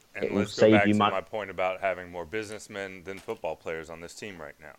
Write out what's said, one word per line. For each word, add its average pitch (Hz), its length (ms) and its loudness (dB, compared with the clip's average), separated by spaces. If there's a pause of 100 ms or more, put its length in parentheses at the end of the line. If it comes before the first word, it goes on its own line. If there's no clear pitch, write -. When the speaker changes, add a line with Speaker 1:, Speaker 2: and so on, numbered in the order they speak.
(160)
Speaker 1:
And 101 100 -4
Speaker 2:
It 107 60 0
will 101 80 2
Speaker 1:
let's 104 160 0
go 120 60 2
Speaker 2:
save 110 120 10
Speaker 1:
back 104 140 6
Speaker 2:
you 104 60 6
Speaker 1:
to 104 60 4
Speaker 2:
mon- 101 120 6
Speaker 1:
my... 95 100 0
point 98 300 -6
about 92 300 -2
having 90 300 -2
more 87 140 -8
businessmen 98 800 -8
than 95 140 -10
football 90 360 -6
players 80 360 -8
on 82 100 -14
this 85 140 -14
team 95 260 -12
right 73 180 -14
now. 76 200 -18